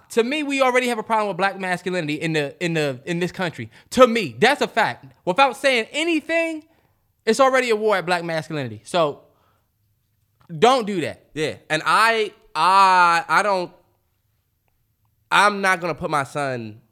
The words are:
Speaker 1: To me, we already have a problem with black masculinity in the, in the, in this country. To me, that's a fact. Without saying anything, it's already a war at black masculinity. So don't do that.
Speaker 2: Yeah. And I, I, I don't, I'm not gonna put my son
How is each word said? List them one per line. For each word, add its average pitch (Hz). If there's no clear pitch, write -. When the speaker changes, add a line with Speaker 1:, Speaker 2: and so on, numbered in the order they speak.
Speaker 1:
To 226
me, 294
we 277
already 254
have 226
a 208
problem 214
with 180
black 190
masculinity 180
in 160
the, 143
in 170
the, 143
in 175
this 175
country. 156
To 254
me, 220
that's 254
a 220
fact. 165
Without 233
saying 247
anything, 330
it's 220
already 262
a 220
war 214
at 180
black 170
masculinity. 156
So 156
don't 240
do 190
that. 107
Speaker 2:
Yeah. 139
And 156
I, 214
I, 180
I 175
don't, 190
I'm 196
not 190
gonna 165
put 170
my 147
son 123